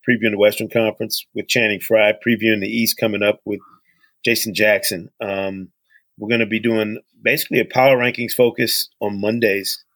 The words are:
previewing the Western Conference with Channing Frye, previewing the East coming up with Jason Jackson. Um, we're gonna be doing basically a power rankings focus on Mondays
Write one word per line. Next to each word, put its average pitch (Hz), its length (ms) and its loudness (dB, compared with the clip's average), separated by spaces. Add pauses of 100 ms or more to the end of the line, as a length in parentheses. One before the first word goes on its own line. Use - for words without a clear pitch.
previewing 113 240 0
the 101 60 -4
Western 104 300 2
Conference 110 560 -2 (100)
with 104 140 -8
Channing 107 320 0
Frye, 107 320 2
previewing 110 480 0
the 98 80 -4
East 113 300 -2
coming 104 240 -2
up 104 220 2
with 101 160 -8 (640)
Jason 110 300 -2
Jackson. 98 560 0 (100)
Um, 98 500 -6 (480)
we're 104 100 -10
gonna 113 180 2
be 107 140 -2
doing 110 400 -2 (220)
basically 135 380 0
a 107 40 0
power 131 320 4
rankings 120 360 -2
focus 120 560 0 (120)
on 104 200 -4
Mondays 104 640 -2 (120)